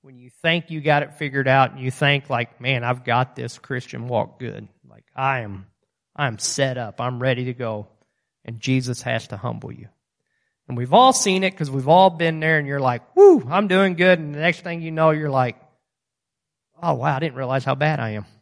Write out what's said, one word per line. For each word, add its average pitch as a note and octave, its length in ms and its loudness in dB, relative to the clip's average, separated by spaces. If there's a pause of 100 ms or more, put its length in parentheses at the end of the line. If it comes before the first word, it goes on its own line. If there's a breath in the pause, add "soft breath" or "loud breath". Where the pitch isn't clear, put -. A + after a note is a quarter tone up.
when C3 160 -20
you B2 140 -20
think E3+ 400 -2
you D#3 100 -8
got D3 220 2
it - 100 -12
figured C3+ 340 -4
out C3 240 4
and C#3 80 -18
you B2+ 120 -6
think, C#3+ 360 0
like, A#2+ 320 -6
"Man, B2 240 -4
I've B2 200 -4
got B2 320 0
this A#2+ 240 -12
Christian B2 480 -10
walk A2+ 320 -4
good. G#2+ 280 -12 (160)
Like, A2 220 -20 (100)
I C3 260 -2
am, G2 260 -14 (480)
I C#3+ 120 -4
am A2 120 -8
set C3 380 -4
up. A#2 240 -10
I'm B2 180 -6
ready B2+ 260 -2
to B2 80 -8
go." A2 340 -10 (560)
And A2+ 160 -14
Jesus B2+ 420 -4
has B2 280 -4
to G2+ 80 -10
humble A#2 340 -10
you. - 180 -18 (760)
And B2 100 -8
we've B2 160 -2
all B3+ 200 8
seen F#3+ 300 0
it F#3 140 -2
'cause C#3+ 140 -4
we've C3 160 -2
all F#3 220 8
been D#3+ 300 -2
there, D#3+ 200 2
and C#3+ 80 -4
you're C#3 120 -4
like, B2 360 -2
"Woo, F4 340 8
I'm G3 180 0
doing F#3 280 2
good." F3+ 240 4
And D3 160 -10
the D3 40 -10
next E3 220 0
thing E3+ 200 -10
you D#3+ 100 -10
know, D#3+ 200 4
you're D3+ 180 -2
like, B2+ 280 -2 (1200)
"Oh, E3 120 0
wow, C3+ 220 -2
I C3+ 40 -6
didn't C#3+ 180 -6
realize C3 280 -4
how C3+ 100 0
bad D3 240 -2
I A2+ 120 -6
am." G#2 140 -8 (160)